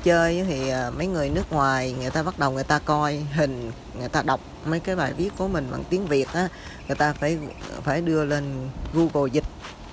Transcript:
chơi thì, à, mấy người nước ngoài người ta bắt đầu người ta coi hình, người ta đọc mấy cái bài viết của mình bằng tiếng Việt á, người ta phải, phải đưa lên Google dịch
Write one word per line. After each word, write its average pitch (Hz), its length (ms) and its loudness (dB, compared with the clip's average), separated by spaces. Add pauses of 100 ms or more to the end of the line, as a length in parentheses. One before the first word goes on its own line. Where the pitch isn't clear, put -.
chơi 170 440 6
thì, 135 220 0
à, 127 200 0
mấy 139 180 -2
người 160 220 0
nước 180 220 0
ngoài 131 500 2
người 127 80 -2
ta 151 140 0
bắt 180 160 -4
đầu 139 120 2
người 131 120 -2
ta 151 160 2
coi 151 440 2 (100)
hình, 131 380 0 (280)
người 123 100 -4
ta 151 120 0
đọc 135 180 2 (260)
mấy 160 140 0
cái 185 160 -2
bài 139 180 0
viết 170 240 -2
của 190 100 -2
mình 156 240 -2
bằng 131 180 -6
tiếng 185 180 0
Việt 135 260 2
á, 180 140 2 (400)
người 139 80 0
ta 147 180 2
phải, 156 240 0 (460)
phải 147 180 2
đưa 156 240 2
lên 139 440 -2 (240)
Google 151 380 4
dịch 147 120 2 (500)